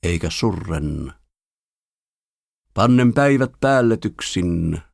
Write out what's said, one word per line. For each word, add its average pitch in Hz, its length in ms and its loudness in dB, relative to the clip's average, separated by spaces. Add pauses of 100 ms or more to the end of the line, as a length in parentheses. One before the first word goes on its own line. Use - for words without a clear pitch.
eikä 85 260 -4
surren. 80 840 -6 (1600)
Pannen 120 400 4
päivät 139 380 2 (100)
päälletyksin 95 1200 -2 (120)